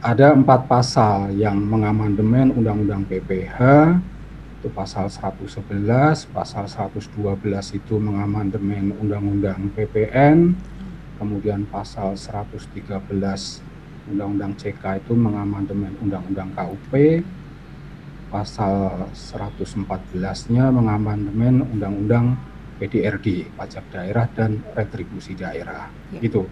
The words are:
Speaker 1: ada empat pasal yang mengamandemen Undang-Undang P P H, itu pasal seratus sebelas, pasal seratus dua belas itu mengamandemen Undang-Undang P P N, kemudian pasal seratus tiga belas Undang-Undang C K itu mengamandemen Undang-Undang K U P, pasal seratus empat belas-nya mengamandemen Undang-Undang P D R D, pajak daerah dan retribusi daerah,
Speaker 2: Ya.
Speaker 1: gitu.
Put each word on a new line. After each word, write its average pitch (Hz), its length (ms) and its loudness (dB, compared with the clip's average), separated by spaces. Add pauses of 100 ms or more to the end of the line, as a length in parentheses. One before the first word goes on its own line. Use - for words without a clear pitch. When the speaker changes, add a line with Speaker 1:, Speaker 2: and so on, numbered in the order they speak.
Speaker 1:
ada 135 320 8
empat 131 380 6
pasal 104 680 4
yang 101 240 2
mengamandemen 107 960 4
Undang-Undang 104 480 2
P 95 160 -4
P - 100 -6 (140)
H, - 160 -6 (960)
itu - 160 -8
pasal 95 400 -6
seratus 98 480 -8
sebelas, 117 680 2
pasal 101 340 -6
seratus 101 480 -8
dua 101 240 -2
belas 98 400 -4
itu 107 240 -2
mengamandemen 101 960 -2
Undang-Undang 101 760 -2
P 107 100 0
P 107 300 0
N, 156 400 8 (680)
kemudian 101 480 -2
pasal 98 480 -6
seratus 104 540 -10
tiga 98 340 -8
belas 98 600 -4 (420)
Undang-Undang 101 480 -4
C - 200 -8
K 98 280 -6
itu - 120 -4
mengamandemen 101 840 0
Undang-Undang 95 560 -4
K - 40 -8 (120)
U 101 80 -10 (120)
P, - 20 -6 (1400)
pasal 101 440 -2 (360)
seratus - 640 -10
empat 92 260 -4 (100)
belas-nya 95 600 2
mengamandemen 107 920 2
Undang-Undang 110 760 0 (380)
P 101 100 -6
D - 160 -8
R 101 160 0
D, 90 320 -2
pajak - 400 -14
daerah 101 400 -2
dan 107 320 -2 (120)
retribusi 98 580 -6
daerah, 85 580 -10 (220)
Speaker 2:
Ya. - 80 -10
Speaker 1:
gitu. 107 320 0